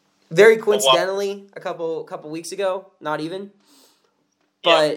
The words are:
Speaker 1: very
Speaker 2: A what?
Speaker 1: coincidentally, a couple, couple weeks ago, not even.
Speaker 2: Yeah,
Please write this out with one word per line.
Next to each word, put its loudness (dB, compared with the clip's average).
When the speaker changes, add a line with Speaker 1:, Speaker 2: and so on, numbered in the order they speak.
Speaker 1:
very 8
Speaker 2:
A -4
what? -10
Speaker 1:
coincidentally, 0
a -18
couple, -8
couple -16
weeks -12
ago, -4
not -6
even. -10
Speaker 2:
Yeah, 4